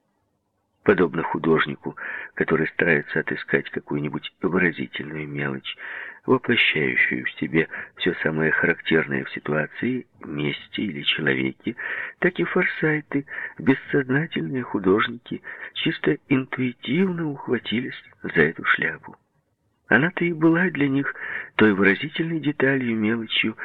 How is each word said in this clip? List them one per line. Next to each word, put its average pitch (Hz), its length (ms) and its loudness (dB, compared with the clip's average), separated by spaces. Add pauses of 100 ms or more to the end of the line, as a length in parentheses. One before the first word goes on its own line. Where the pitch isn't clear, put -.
(840)
Подобно 85 400 4
художнику, 76 720 0 (400)
который 80 320 2
старается 78 520 2
отыскать - 520 -2
какую-нибудь 73 600 -6 (120)
выразительную 78 840 -2
мелочь, 71 480 -6 (520)
воплощающую 65 960 2
в - 140 -4
себе 78 280 2 (280)
все 87 260 0
самое 78 300 0
характерное 76 720 0
в - 80 -12
ситуации, 76 720 -4 (180)
месте 73 600 -4
или 78 180 -6
человеке, 65 760 0 (440)
так 180 200 0
и 175 40 2
форсайты, 151 840 0 (320)
бессознательные 143 1040 0
художники, 110 800 0 (320)
чисто - 440 0 (120)
интуитивно 143 1000 0
ухватились 127 720 -4 (220)
за 87 200 2
эту 78 220 2
шляпу. - 520 -2 (720)
Она-то 160 360 2
и 170 100 0
была 165 360 4
для 143 180 0
них 139 280 0 (400)
той 107 180 6
выразительной 151 640 2
деталью, 135 560 0
мелочью, 110 680 0